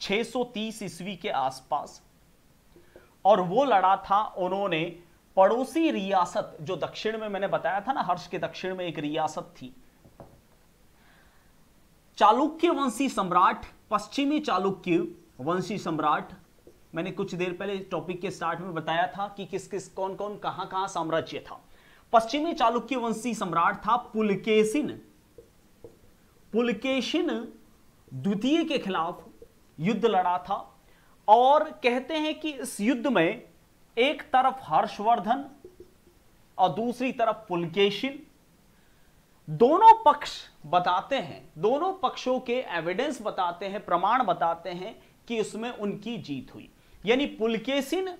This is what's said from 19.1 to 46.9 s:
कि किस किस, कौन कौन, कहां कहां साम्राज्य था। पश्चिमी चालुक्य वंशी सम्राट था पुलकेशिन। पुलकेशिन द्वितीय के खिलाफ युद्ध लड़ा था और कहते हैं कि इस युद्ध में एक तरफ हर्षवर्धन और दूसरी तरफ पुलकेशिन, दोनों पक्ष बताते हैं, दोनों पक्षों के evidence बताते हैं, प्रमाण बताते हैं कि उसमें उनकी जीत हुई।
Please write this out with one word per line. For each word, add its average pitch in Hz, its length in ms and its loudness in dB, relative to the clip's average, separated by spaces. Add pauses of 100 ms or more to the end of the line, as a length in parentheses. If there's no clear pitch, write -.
कि 202 160 -12
किस 185 220 -8
किस, 175 220 -8
कौन 190 260 -8
कौन, 202 220 -8
कहां 180 280 -8
कहां 190 240 -4
साम्राज्य 156 520 -4
था। - 200 -18 (520)
पश्चिमी 285 400 2
चालुक्य 240 440 0
वंशी 226 380 -2
सम्राट 175 420 0
था 220 180 0 (120)
पुलकेशिन। 214 920 2 (1500)
पुलकेशिन 262 760 0 (800)
द्वितीय 214 520 0
के 294 140 0
खिलाफ 175 460 -4 (560)
युद्ध 190 260 0
लड़ा 175 340 2
था 196 160 -6 (720)
और 254 360 8 (100)
कहते 262 420 0
हैं 311 240 -2
कि 311 120 -6
इस 254 300 -8
युद्ध 233 260 2
में 202 360 2 (540)
एक 285 260 2
तरफ 262 400 2
हर्षवर्धन 214 800 2 (1120)
और 185 140 4
दूसरी 240 420 -4
तरफ 220 340 -2
पुलकेशिन, 196 720 0 (1300)
दोनों 311 460 10 (100)
पक्ष - 280 4 (360)
बताते 180 500 2
हैं, 123 400 -8
दोनों 277 420 2
पक्षों 254 420 -2
के 247 180 -2 (120)
evidence 185 500 -4
बताते 185 440 -4
हैं, 196 200 -8
प्रमाण 196 400 2
बताते 170 460 0
हैं 185 240 -10 (320)
कि 233 140 -4
उसमें 214 300 -6
उनकी 208 480 -6
जीत 135 360 -10
हुई। - 140 -18 (340)